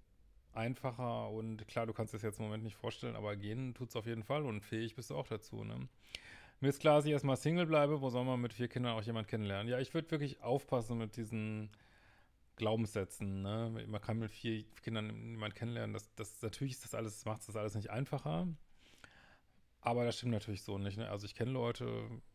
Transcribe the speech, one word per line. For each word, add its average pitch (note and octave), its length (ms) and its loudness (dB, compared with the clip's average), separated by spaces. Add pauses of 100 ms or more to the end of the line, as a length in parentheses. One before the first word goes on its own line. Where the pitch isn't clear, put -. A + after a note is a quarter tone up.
(540)
einfacher A#2 760 -2
und A2 380 -4
klar, A#2 180 0
du A2+ 80 -2
kannst A2 200 -2
es G#2 100 -6
jetzt A2 160 0
im A2 60 -2
Moment G#2+ 180 -2
nicht A2 120 -6
vorstellen, A#2 400 -4
aber G#2 200 -2
gehen A2+ 400 -2
tut's - 200 -6
auf A2+ 120 -2
jeden A2+ 160 -2
Fall D3 220 0
und G#2+ 200 -2
fähig A2+ 300 -2
bist A#2+ 160 -8
du C#3+ 40 -4
auch C#3+ 120 -2
dazu, G#2+ 360 -6
ne? A#2 240 -6 (720)
Mir C3+ 80 6
ist C#3 120 2
klar, D3+ 160 10
dass D3 80 8
ich D3+ 60 4
erstmal C3+ 260 4
Single E3+ 280 4
bleibe, D3+ 360 6
wo C3+ 80 2
soll B2 160 2
man B2+ 160 2
mit A#2+ 100 0
vier B2 160 0
Kindern B2 300 0
auch G#2+ 60 0
jemand A2+ 260 0
kennenlernen? G#2 400 0
Ja, B2 100 2
ich C3+ 140 -2
würd D#3+ 180 0
wirklich D3 320 0
aufpassen A#2+ 540 2
mit A2 180 -2
diesen G#2+ 540 -2 (880)
Glaubenssätzen, G#2 840 0
ne? A2 460 -2
Man G#2+ 140 -4
kann A2+ 180 0
mit A2 120 -2
vier A2 340 -2 (180)
Kindern A2 480 -4
niemand A2 240 -4
kennenlernen, A2+ 380 -2
das, - 220 -8
das, - 260 -8
natürlich B2+ 320 -2
ist - 100 -12
das - 120 -6
alles, A2+ 280 -4
macht's G#2+ 220 -2
das G#2 100 -6
alles G#2+ 200 0
nicht G#2 160 -2
einfacher, D3+ 560 0 (1300)
aber A#2+ 240 2
das A#2 140 2
stimmt A#2+ 160 0
natürlich G2+ 300 -2
so G2+ 140 -4
nicht, G2 200 -2
ne? A2 120 -4
Also G2+ 160 -4
ich - 100 -10
kenn A#2+ 140 0
Leute, A#2 600 -2 (260)